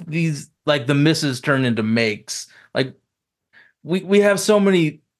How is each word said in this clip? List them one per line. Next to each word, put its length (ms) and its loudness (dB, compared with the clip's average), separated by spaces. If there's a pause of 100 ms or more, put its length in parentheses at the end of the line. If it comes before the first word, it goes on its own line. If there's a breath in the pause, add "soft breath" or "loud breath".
these, 420 -4 (160)
like, 200 0
the 80 0
misses 480 0
turn 240 0
into 180 0
makes. 640 -2 (260 soft breath)
Like, 220 -4 (880 soft breath)
we, 200 -4
we 160 2
have 200 2
so 200 2
many 420 2 (180)